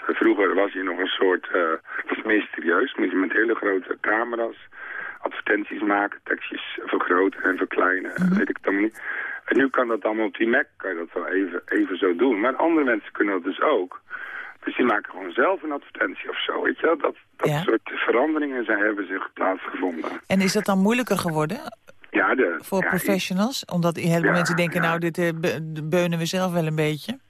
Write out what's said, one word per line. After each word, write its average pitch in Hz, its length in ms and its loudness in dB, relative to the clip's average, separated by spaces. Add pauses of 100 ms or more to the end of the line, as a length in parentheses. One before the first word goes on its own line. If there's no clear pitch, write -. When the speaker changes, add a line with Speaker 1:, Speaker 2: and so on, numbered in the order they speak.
Speaker 1:
eh, 80 80 0
vroeger 101 400 4
was 98 180 2
je 95 100 -4
nog 92 160 -4
een 92 80 0 (140)
soort, 92 300 4
eh, 95 100 2 (460)
was - 160 -6
mysterieus. 92 720 0
Moest 92 160 0
je 92 60 0
met 92 160 2
hele 110 220 2
grote 95 460 -2
camera's 113 680 -2 (540)
advertenties 104 600 -2
maken, 101 420 0
tekstjes - 600 -6
vergroten 95 580 2
en 92 140 2
verkleinen. 92 580 0
Speaker 2:
Mhm. 92 220 4
Speaker 1:
Weet - 120 0
ik - 80 -4
het - 80 -8
allemaal 98 180 2
niet. 110 180 -4 (440)
En - 120 2
nu 131 120 4
kan 127 180 2
dat 110 160 -2
allemaal 110 220 0
op 98 120 -4
die 113 100 2
Mac, 135 180 2 (120)
kan 98 140 -6
je 85 60 -4
dat 85 160 -8
wel 87 140 -4
even, 90 380 0
even 98 320 0
zo 90 180 2
doen. 113 240 2
Maar 131 160 0
andere 160 300 2
mensen 117 260 -2
kunnen 104 220 0
dat 90 100 -2
dus 90 180 -4
ook. 107 400 0 (600)
Dus - 120 -4
die 131 100 2
maken 104 260 0
gewoon 90 200 -10
zelf 156 320 2
een 156 80 -6
advertentie - 580 -6
of - 140 -6
zo, - 180 -4
weet - 180 0
je - 60 -2
wel. 160 120 4
Dat, - 180 -2 (200)
dat - 140 0
Speaker 2:
Ja. 151 120 0
Speaker 1:
soort 113 220 2
veranderingen 139 840 0
zijn, 107 140 2
hebben 101 280 0
zich 95 260 -6
plaatsgevonden. - 760 -4 (160)
Speaker 2:
En 190 140 2
is 190 120 2
dat 208 120 0
dan 196 140 2
moeilijker 214 380 2
geworden? 156 400 0 (540)
Speaker 1:
Ja, - 240 2
de 233 260 2
Speaker 2:
Voor 190 220 0
Speaker 1:
ja, - 60 0
Speaker 2:
professionals? 190 760 0
Omdat 170 300 0
heel 170 160 0
veel 165 120 4
Speaker 1:
ja, 165 80 4
Speaker 2:
mensen 175 240 2
denken, 170 260 0
Speaker 1:
ja. 170 60 2
Speaker 2:
nou, 165 120 0
dit, 170 180 -2
eh, 175 180 2
be-, 160 240 -2 (140)
de 156 100 -6
beunen 170 360 2
we 165 60 -2
zelf 185 280 0
wel 170 120 2
een 156 100 0
beetje. 156 440 -2 (100)